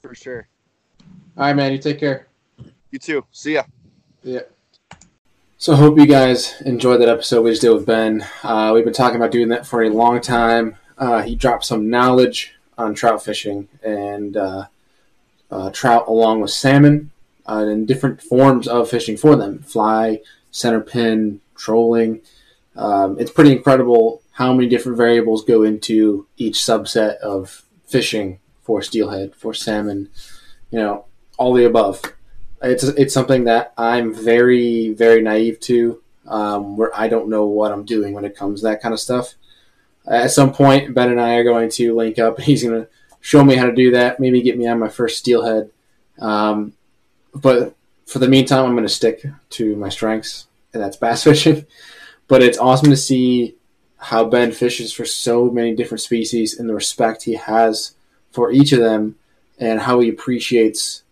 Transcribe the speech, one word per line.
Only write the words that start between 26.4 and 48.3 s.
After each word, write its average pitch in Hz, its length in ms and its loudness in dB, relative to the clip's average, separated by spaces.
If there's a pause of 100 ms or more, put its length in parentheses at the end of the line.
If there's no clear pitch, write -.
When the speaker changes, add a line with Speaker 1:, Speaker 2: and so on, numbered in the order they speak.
Speaker 2:
subset 107 580 -2
of 98 460 -10 (220)
fishing 104 540 -4 (240)
for 104 200 -4
steelhead, 98 520 -6
for 113 180 -12
salmon, 104 540 -8 (640)
you 117 80 -6
know, 104 260 -4 (360)
all 127 160 0
the 123 100 6
above. 110 340 0 (640)
It's, 127 220 -2
it's 135 300 0
something 127 320 0
that 117 320 0
I'm 117 360 -2
very, 117 800 2
very 113 300 4
naive 110 380 -2
to, 117 420 -2 (240)
um, 104 500 -6
where 110 200 -2
I 113 100 -2
don't 113 220 -2
know 107 160 0
what 104 260 -2
I'm 101 120 -10
doing 104 300 -4
when 101 120 -10
it 101 100 -12
comes 101 260 -8
to 110 60 -4
that 107 140 -4
kind 113 120 -6
of 110 60 -8
stuff. 123 340 -6 (760)
At 120 240 0
some 135 220 4
point, 135 400 2
Ben 123 160 2
and 120 120 0
I 117 140 0
are 117 80 2
going 117 280 2
to 117 240 -2
link 113 240 -2
up. 113 200 0
<laughs> - 20 -12
He's 131 220 2
gonna 113 240 -4 (340)
show 147 220 4
me 139 120 6
how 127 100 2
to 120 80 0
do 127 180 4
that, 123 280 2
maybe 127 220 2
get 120 160 0
me 120 100 -4
on 117 120 -2
my 110 100 -4
first 113 300 -6
steelhead. 113 520 0 (480)
Um, 107 540 -4 (600)
but 127 420 0 (300)
for - 140 -8
the 123 80 2
meantime, 131 380 4